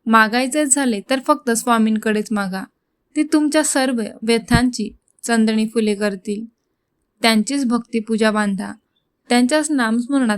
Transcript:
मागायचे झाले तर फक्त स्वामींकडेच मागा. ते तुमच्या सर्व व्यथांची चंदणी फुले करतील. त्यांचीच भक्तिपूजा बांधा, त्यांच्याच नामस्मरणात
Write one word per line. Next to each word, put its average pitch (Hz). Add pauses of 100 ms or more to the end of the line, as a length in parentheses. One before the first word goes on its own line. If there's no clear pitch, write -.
मागायचे 240
झाले 254
तर 262
फक्त 294
स्वामींकडेच 220
मागा. 190 (520)
ते 302
तुमच्या 302
सर्व 262 (220)
व्यथांची 233 (340)
चंदणी 220
फुले 220
करतील. 208 (760)
त्यांचीच 233
भक्तिपूजा 226
बांधा, 202 (580)
त्यांच्याच 285
नामस्मरणात 240